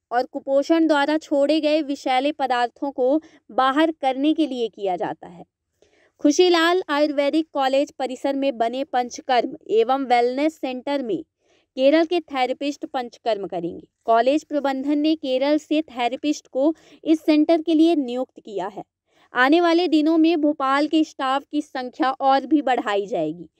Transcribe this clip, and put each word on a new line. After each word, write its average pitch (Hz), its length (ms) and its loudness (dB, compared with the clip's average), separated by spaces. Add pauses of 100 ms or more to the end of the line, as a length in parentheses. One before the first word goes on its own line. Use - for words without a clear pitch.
(120)
और 254 140 0
कुपोषण 285 600 0
द्वारा 294 300 2
छोड़े 294 440 0
गए 302 200 0
विषैले 277 500 -2
पदार्थों 254 600 -4
को 269 300 0 (300)
बाहर 269 400 2
करने 269 420 0
के 302 140 0
लिए 247 200 -4
किया 190 280 -4
जाता 165 320 -8
है। 175 180 -20 (720)
खुशीलाल 349 680 2
आयुर्वेदिक 294 640 0
कॉलेज 269 380 0
परिसर 269 440 -6
में 269 220 -2
बने 233 260 -2
पंचकर्म 247 760 -4 (120)
एवं 240 360 2
वेलनेस 247 500 0
सेंटर 285 460 -6
में 196 220 -6 (520)
केरल 294 300 4
के 349 140 -2
थेरेपिस्ट 277 680 -6
पंचकर्म 233 600 -6
करेंगे। 175 400 -8 (180)
कॉलेज 233 380 4
प्रबंधन 277 540 -2
ने 311 180 2
केरल 277 420 0
से 302 240 -2
थेरेपिस्ट 254 680 -4
को 285 280 0 (280)
इस 311 180 0
सेंटर 311 400 2
के 330 120 -2
लिए 320 220 4
नियुक्त 254 440 -6
किया 196 280 -8
है। 202 160 -12 (500)
आने 277 280 4
वाले 339 260 2
दिनों 311 300 2
में 320 240 4
भोपाल 294 460 0
के 311 160 2
स्टाफ 277 480 -4
की 294 100 -4
संख्या 262 500 -6
और 269 340 2
भी 285 160 2
बढ़ाई 233 440 -2
जाएगी। 175 440 -6 (100)